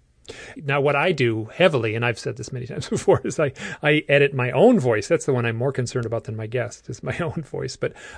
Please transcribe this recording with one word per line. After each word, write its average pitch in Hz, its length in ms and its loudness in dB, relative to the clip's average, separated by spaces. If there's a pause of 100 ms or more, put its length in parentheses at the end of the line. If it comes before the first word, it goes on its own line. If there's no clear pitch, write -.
(560)
Now, 139 240 -2
what 143 160 2
I 165 160 2
do 117 420 0
heavily, 131 400 2
and 117 100 -2
I've 120 140 0
said 117 180 -8
this 120 160 -12
many 123 140 -10
times - 220 -8
<laughs> - 20 -6
before, 196 340 4
is - 140 -4
I, 143 140 0 (300)
I 151 260 4
edit 143 260 4
my 127 160 -2
own 214 280 6
voice. 117 300 2
That's 160 180 2
the 143 60 2
one 120 140 0
I'm 117 100 -2
more 135 160 -2
concerned 120 340 -4
about 110 180 -4
than 113 120 -8
my 110 100 -8
guest, 110 420 -6
is 123 140 -12
my 127 160 -6
<laughs> - 20 -6
own 165 220 -4
voice. 135 340 -8
But - 160 -4 (260)